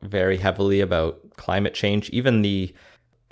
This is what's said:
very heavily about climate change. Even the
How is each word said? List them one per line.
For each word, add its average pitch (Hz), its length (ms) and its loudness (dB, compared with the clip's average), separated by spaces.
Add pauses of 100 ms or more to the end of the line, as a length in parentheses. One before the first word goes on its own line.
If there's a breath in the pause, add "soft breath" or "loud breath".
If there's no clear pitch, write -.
very 95 340 0
heavily 98 440 2
about 85 560 -2
climate 98 360 -2
change. 104 380 -2
Even 120 320 2
the 95 320 -2 (580 soft breath)